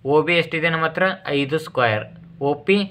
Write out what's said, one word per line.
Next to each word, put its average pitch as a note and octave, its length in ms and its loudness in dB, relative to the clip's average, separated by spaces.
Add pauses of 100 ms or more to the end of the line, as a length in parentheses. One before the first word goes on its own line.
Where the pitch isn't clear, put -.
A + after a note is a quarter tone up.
(120)
ಒ D3+ 40 6 (100)
ಬಿ F3 140 2
ಎಷ್ಟಿದೆ E3 340 -2
ನಮ್ಮ D#3+ 140 0
ಹತ್ರ, E3+ 160 0 (340)
ಐದು C#3 180 -2 (120)
ಸ್ಕ್ವೇರ್, A2 360 0 (440)
ಒ C#3+ 40 0 (140)
ಪಿ G3 120 4 (120)